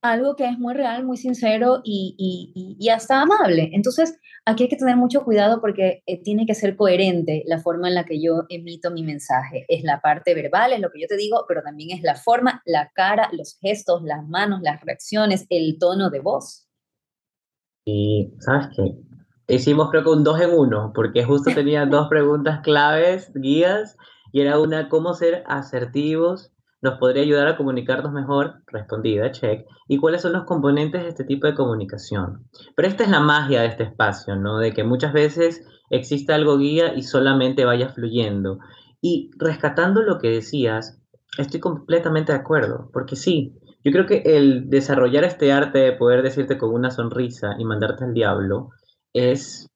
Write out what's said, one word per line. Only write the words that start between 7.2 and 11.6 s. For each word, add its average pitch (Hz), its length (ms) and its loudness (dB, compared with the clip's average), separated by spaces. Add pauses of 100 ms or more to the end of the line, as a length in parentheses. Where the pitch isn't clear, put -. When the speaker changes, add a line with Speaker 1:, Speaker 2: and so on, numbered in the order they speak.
Speaker 1:
la 165 120 -2
forma 170 300 -2
en 180 80 0
la 175 100 -2
que 165 160 -6
yo 165 260 0
emito 170 420 -10
mi 165 120 -8
mensaje. 147 680 -4
Es 165 160 0
la 143 160 -2
parte 156 340 2
verbal, 175 380 0
es 226 80 -2
lo 180 100 -4
que 151 120 -14
yo 165 40 -10
te 202 120 -4
digo, 214 280 -2
pero 165 160 -4